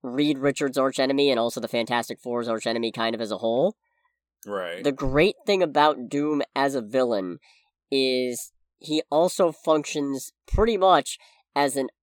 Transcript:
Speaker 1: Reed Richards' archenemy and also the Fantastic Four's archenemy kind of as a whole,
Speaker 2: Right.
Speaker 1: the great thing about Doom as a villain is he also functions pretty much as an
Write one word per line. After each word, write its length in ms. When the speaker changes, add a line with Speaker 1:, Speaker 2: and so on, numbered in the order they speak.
Speaker 1:
Reed 360
Richards' 380
archenemy 540
and 100
also 220
the 60
Fantastic 520
Four's 280
archenemy 440
kind 220
of 80
as 100
a 60
whole, 360
Speaker 2:
Right. 380
Speaker 1:
the 80
great 440
thing 160
about 480
Doom 320
as 200
a 80
villain 560
is 640
he 340
also 400
functions 800
pretty 300
much 400
as 220
an 100